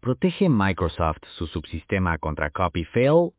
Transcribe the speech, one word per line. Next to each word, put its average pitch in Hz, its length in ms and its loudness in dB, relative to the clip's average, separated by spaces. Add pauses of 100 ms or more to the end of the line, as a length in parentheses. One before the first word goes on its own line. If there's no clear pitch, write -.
¿Protege 170 500 0
Microsoft 90 640 0 (220)
su 85 80 -6
subsistema 85 720 -4
contra 76 320 -4
copy 87 340 -2
fail 147 540 2